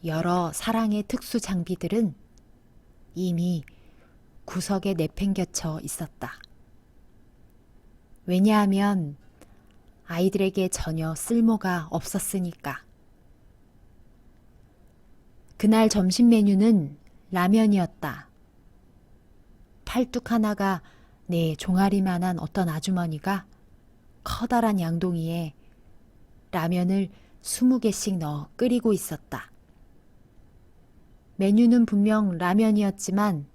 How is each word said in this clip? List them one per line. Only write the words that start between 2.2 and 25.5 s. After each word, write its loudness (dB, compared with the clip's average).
이미 -2
구석에 -4
내팽겨쳐 -4
있었다. -12
왜냐하면 2
아이들에게 0
전혀 -6
쓸모가 0
없었으니까. -6
그날 4
점심 4
메뉴는 4
라면이었다. 0
팔뚝 -4
하나가 0
내 0
종아리만한 0
어떤 -4
아주머니가 -4
커다란 0
양동이에 -4